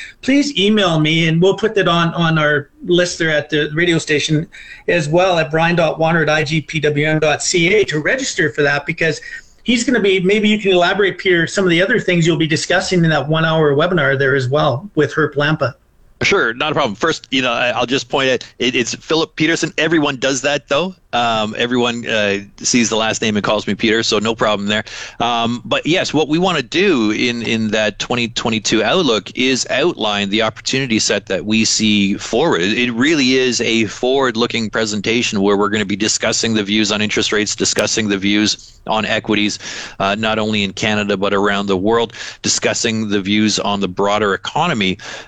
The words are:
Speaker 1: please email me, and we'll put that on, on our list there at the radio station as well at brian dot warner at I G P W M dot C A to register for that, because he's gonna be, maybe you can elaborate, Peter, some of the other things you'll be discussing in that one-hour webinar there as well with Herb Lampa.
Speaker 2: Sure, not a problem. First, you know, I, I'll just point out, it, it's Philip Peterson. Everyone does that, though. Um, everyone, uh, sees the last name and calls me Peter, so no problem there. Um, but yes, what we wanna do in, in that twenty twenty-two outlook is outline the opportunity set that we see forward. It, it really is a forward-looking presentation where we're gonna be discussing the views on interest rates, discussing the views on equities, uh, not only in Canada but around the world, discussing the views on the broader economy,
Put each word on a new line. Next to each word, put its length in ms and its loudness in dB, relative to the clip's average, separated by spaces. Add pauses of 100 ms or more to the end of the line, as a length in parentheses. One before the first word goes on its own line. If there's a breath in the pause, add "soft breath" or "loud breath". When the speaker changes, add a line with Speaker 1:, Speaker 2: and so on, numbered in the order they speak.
(220 loud breath)
Speaker 1:
please 360 2
email 400 2
me, 300 2
and 120 2
we'll 160 4
put 200 -2
that 100 2
on, 280 2
on 240 2
our 320 0 (160)
list 340 2
there 100 0
at 200 0
the 220 0
radio 260 2
station 500 0 (400 loud breath)
as 200 0
well 300 4
at 140 -2
brian 240 2
dot 240 2
warner 220 2
at 60 2
I 140 2
G 180 0
P 200 -6
W 260 0
M 140 2
dot 200 2
C 320 2
A 120 4
to 160 -2
register 520 -2
for 100 -2
that, 220 0
because 360 -2 (420 loud breath)
he's 220 0
gonna 160 2
be, 180 4
maybe 300 2
you 100 4
can 140 0
elaborate, 460 2
Peter, 280 2
some 160 -2
of 80 2
the 100 4
other 200 2
things 260 2
you'll 100 4
be 120 0
discussing 560 0
in 60 4
that 180 0
one-hour 460 2
webinar 440 2
there 160 2
as 140 0
well 480 0
with 160 2
Herb 220 0
Lampa. 400 0 (460)
Speaker 2:
Sure, 320 2
not 200 -4
a 20 -4
problem. 220 0
First, 340 -2
you 100 0
know, 120 0
I, 160 0
I'll 180 0
just 220 -2
point 200 0
out, 300 -2
it, 160 0
it's 220 0
Philip 400 -2
Peterson. 420 0
Everyone 380 0
does 260 -2
that, 240 -2
though. 300 -2 (160)
Um, 440 0
everyone, 500 0
uh, 340 0 (180)
sees 320 0
the 60 0
last 260 -2
name 140 0
and 80 -2
calls 220 -2
me 80 -2
Peter, 280 0
so 160 0
no 160 -2
problem 340 0
there. 160 -2 (360 loud breath)
Um, 440 -2
but 220 -2
yes, 260 0
what 160 0
we 100 0
wanna 240 0
do 500 0
in, 300 -2
in 260 -2
that 300 -2
twenty 300 -4
twenty-two 540 -2
outlook 520 0
is 360 -2
outline 580 -2
the 140 0
opportunity 560 -2
set 280 -2
that 200 -4
we 180 0
see 500 2
forward. 460 0
It, 160 0
it 160 0
really 420 2
is 280 0
a 240 2
forward-looking 840 -2
presentation 720 -2
where 160 2
we're 140 0
gonna 160 0
be 100 -2
discussing 580 -2
the 100 0
views 280 0
on 80 -2
interest 320 -2
rates, 240 -2
discussing 520 -2
the 100 0
views 680 -2
on 200 -2
equities, 520 -2 (420 loud breath)
uh, 140 0
not 240 -2
only 240 0
in 120 -4
Canada 420 0
but 160 0
around 360 0
the 80 0
world, 360 0 (300 loud breath)
discussing 680 -2
the 140 0
views 360 0
on 220 -2
the 80 -2
broader 460 0
economy, 640 -2 (300 loud breath)